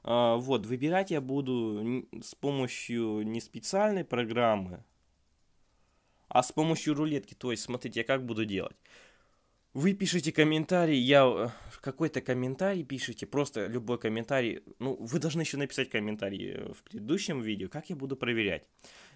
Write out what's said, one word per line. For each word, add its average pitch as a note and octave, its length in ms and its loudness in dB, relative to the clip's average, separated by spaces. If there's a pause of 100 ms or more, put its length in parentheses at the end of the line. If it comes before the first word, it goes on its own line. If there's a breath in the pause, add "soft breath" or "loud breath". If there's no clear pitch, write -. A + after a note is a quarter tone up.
а, A#2 320 4
вот, B2 300 0
выбирать D#3 460 0
я D3+ 100 0
буду B2+ 580 -2
н-, A#2+ 420 -4
с - 140 -12
помощью A#2+ 880 -2
не A2 160 -4
специальной F#3+ 640 0
программы, A2 800 2 (1400)
а B2+ 160 4
с - 80 -6
помощью D#3 420 2
рулетки. D3 400 -2
То B2 180 -4
есть, A2+ 120 -4
смотрите, A#2+ 380 -4
я - 20 0
как C3 220 0
буду A2 200 -2
делать. F#2+ 300 -4 (1000 soft breath)
Вы E3+ 200 2
пишите E3+ 380 0
комментарий, D#3 680 4
я, C3+ 260 8
э, A2+ 240 4 (320 loud breath)
какой-то C#3+ 400 -2
комментарий C3+ 640 -2
пишите, B2+ 420 -6
просто C3 400 -2
любой A#2 320 -2
комментарий. A2+ 640 -2 (180)
Ну, C3 200 -2
вы A#2+ 200 -2
должны D#3+ 220 0
ещё D3 160 -4
написать C3+ 320 -2
комментарий, G#2 640 -4
э, - 220 -10
в - 100 -18
предыдущем C3+ 580 -4
видео. G2+ 280 -4
Как D3+ 200 -10
я E3+ 60 -8
буду C3+ 200 -6
проверять? A2+ 520 0 (480 loud breath)